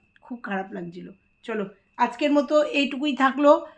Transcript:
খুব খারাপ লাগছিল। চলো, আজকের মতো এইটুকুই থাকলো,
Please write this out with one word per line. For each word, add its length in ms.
খুব 220
খারাপ 300
লাগছিল। 380
চলো, 240
আজকের 360
মতো 300
এইটুকুই 540
থাকলো, 500